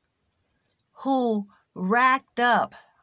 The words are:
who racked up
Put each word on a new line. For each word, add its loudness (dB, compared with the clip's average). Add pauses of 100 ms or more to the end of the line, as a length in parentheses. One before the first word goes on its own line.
(1040)
who -2 (280)
racked -2
up 0 (300)